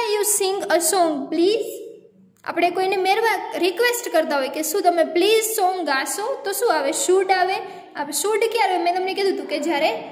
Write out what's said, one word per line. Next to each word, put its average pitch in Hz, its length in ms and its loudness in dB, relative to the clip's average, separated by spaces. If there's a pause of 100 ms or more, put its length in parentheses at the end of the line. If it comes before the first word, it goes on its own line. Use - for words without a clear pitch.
(140)
you 403 300 0
sing 381 200 -2
a 330 160 2 (140)
song 320 400 0
please." 370 560 0 (540)
આપણે 339 260 0
કોઈને 381 260 0
મેરવા 403 640 0
request 381 560 0
કરતા 302 240 2
હોય 262 100 -2
કે 302 160 -6
"શું 392 180 -2
તમે 339 220 4
please 415 400 2
song 370 380 0
ગાશો?" 320 640 -2
તો 403 80 -4
શું 392 240 2
આવે? 285 140 0
"Should" 370 420 2
આવે. 370 220 2 (420)
આ 294 80 -6
should 403 440 0
ક્યારે 440 260 0
આવે? 349 100 0
મેં 349 120 2
તમને 370 180 -2
કીધું 392 200 0
હતું - 120 -6
કે 302 140 -4
જ્યારે 320 520 0